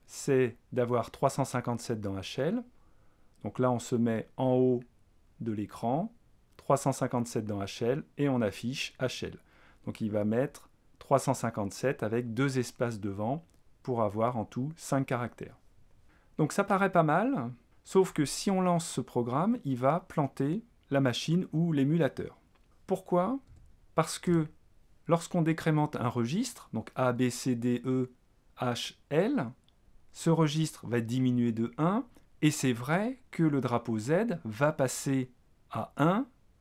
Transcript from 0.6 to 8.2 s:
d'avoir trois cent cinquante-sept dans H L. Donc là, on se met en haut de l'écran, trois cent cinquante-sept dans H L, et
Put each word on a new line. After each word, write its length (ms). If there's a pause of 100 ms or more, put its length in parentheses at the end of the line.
d'avoir 380
trois 200
cent 140
cinquante-sept 560
dans 160
H 240
L. 240 (800)
Donc 140
là, 120
on 80
se 160
met 420
en 180
haut 280 (580)
de 120
l'écran, 600 (440)
trois 200
cent 160
cinquante-sept 520
dans 160
H 240
L, 180 (160)
et 100